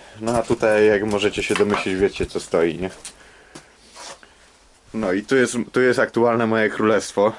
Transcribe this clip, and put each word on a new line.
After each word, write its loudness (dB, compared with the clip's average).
No 0
a 2
tutaj, 2
jak 4
możecie -2
się -2
domyślić, 0
wiecie, -2
co -8
stoi, 0
nie? -6
No -2
i -2
tu -2
jest, 2
tu 0
jest 2
aktualne 2
moje 0
królestwo. 0